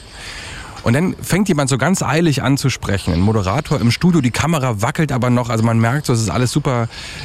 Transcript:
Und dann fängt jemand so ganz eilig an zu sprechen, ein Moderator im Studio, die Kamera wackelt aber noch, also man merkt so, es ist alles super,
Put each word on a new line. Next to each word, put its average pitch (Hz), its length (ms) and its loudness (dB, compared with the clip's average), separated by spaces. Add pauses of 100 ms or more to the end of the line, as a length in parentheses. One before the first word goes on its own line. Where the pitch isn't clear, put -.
(840)
Und 110 80 2
dann 151 280 0
fängt 196 280 0
jemand 147 200 0
so 135 80 0
ganz 156 260 0
eilig 151 400 2
an 131 140 2
zu 131 140 0
sprechen, - 420 -2
ein 82 80 2
Moderator 107 600 0
im 117 100 2
Studio, 170 300 4
die 120 100 2
Kamera 131 500 -2
wackelt 143 300 0
aber 123 180 0
noch, 120 220 2
also 113 140 2
man 113 160 4
merkt 120 260 0
so, 143 60 2
es 117 80 2
ist 107 100 -2
alles 120 220 0
super, 123 360 0 (360)